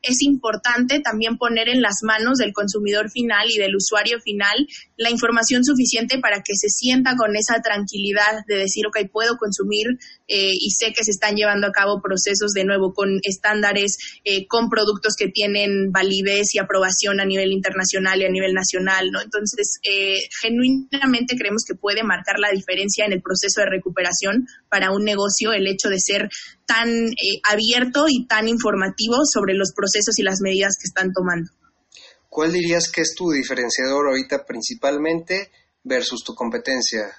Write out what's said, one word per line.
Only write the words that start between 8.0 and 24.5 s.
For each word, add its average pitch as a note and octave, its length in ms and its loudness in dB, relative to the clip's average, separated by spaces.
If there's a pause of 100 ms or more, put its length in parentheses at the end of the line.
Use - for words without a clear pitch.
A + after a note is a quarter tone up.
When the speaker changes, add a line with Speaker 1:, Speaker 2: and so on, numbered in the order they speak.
Speaker 1:
de G#3 120 0
decir, G3 300 -2
"Ok, G#3 220 -2
puedo A#3 280 0
consumir, G#3 500 -2 (400)
eh, G3 240 2
y G3 200 -2
sé A3 200 0
que A3 140 -2
se G#3+ 60 2
están G#3 240 0
llevando G#3 300 2
a G3 60 0
cabo G3+ 300 0
procesos G3+ 500 0
de G3 140 0
nuevo F#3+ 280 2
con G3 300 2
estándares, G3+ 760 0 (280)
eh, G3 220 -2
con A3+ 220 2
productos G#3+ 460 0
que F#3+ 140 -2
tienen G3+ 600 0
validez G3 640 2
y G#3 60 2
aprobación G3 600 0
a G3 60 0
nivel F#3+ 260 0
internacional F#3+ 680 0
y F#3+ 40 2
a F#3 40 2
nivel F#3+ 240 0
nacional", F#3+ 580 0
¿no? G3 100 -6
Entonces, G#3 640 -4
eh, G3 360 0 (220)
genuinamente B3+ 960 0
creemos A3 280 -2
que F#3 100 -6
puede G3+ 280 -2
marcar G3 360 -2
la G#3 120 2
diferencia G3 540 -2
en G3+ 80 0
el F3+ 80 -2
proceso G3 400 -2
de G3 80 2
recuperación G3 800 -2 (220)